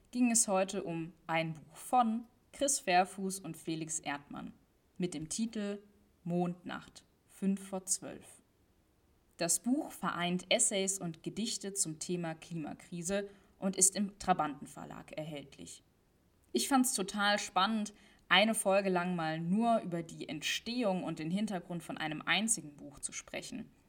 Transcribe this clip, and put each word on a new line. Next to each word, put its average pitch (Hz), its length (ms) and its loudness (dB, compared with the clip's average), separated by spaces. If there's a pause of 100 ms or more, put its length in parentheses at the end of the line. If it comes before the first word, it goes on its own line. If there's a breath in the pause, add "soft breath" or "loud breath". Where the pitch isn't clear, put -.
(120)
ging 247 200 4
es 226 160 4
heute 190 360 2
um 165 300 -6 (120)
ein 165 300 0
Buch - 200 -20
von 240 500 2 (280)
Chris - 260 0
Fairfuß 190 600 2
und 160 180 -10
Felix 160 420 -4
Erdmann - 540 -8 (440)
mit 180 160 0
dem 156 160 -6
Titel 208 500 -4 (440)
Mondnacht, - 800 -4 (240)
fünf 196 400 0
vor 190 180 -6
zwölf. - 560 -6 (960)
Das 170 220 2
Buch 277 320 0
vereint 175 580 -2
Essays 196 500 2
und 170 220 -6
Gedichte 196 520 -6
zum 160 260 -2
Thema 175 340 -4
Klimakrise 175 960 -6 (300 loud breath)
und 190 160 0
ist - 200 6
im 202 220 -2
Trabanten 151 480 2
Verlag - 460 -14
erhältlich. 143 720 -10 (680)
Ich - 160 2
fand's 254 260 4
total 208 440 2
spannend, 208 560 0 (360 soft breath)
eine 214 260 8
Folge 196 340 4
lang 180 260 2
mal 160 240 0
nur 220 420 4
über 170 200 -4
die 156 260 -10
Entstehung 202 760 -2
und 165 160 -4
den 160 120 -4
Hintergrund 185 520 -2
von - 140 -8
einem 156 260 -4
einzigen 170 520 0
Buch - 240 -16
zu - 120 -10
sprechen. - 580 -10 (200)